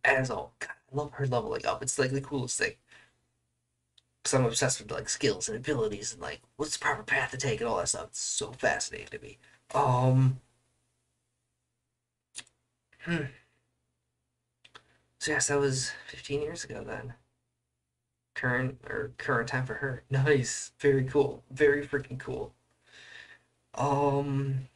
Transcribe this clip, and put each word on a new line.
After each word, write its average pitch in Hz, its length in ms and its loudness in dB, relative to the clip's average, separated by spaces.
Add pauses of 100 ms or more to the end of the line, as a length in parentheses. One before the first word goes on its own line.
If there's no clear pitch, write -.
As 131 260 4
all, 101 300 -6
God, - 120 -10 (200)
I 131 40 -8
love 147 180 -2
her 139 140 -2
leveling 113 380 0
up. - 160 -2
It's, - 180 -4
like, 131 120 4
the 135 100 0
coolest 131 360 -4
thing. - 180 -2 (1500)
'Cause - 100 -2
I'm 131 120 6
obsessed - 360 0
with, - 100 -12
like, 120 160 -6
skills - 400 0
and 220 80 -4
abilities 113 560 -2
and, - 100 -12
like, 73 200 -8 (160)
what's 151 160 -2
the - 60 -6
proper 107 240 -2
path 131 280 0
to 135 60 -10
take 110 240 -2
and 117 80 0
all 98 80 0
that 85 120 -2
stuff. - 180 -4
It's - 120 -12
so - 340 -4
fascinating - 540 -2
to - 120 -12
me. - 180 -18 (360)
Um. 131 680 6 (2750)
Hmm. 170 200 -2 (1900)
So, 156 120 -2
yes, - 160 2
that 143 120 4
was 135 320 0 (160)
fifteen - 340 -6
years 160 220 -6
ago 113 200 -10
then. 110 320 -10 (1200)
Current, 127 420 0 (100)
or 107 300 -6
current 120 320 0
time 127 160 -2
for 143 100 -6
her. 131 360 -6
Nice. 135 680 2
Very 135 260 6
cool. 135 440 2
Very 143 380 6
freaking 131 320 -4
cool. - 340 -8 (1200)
Um. 139 1000 2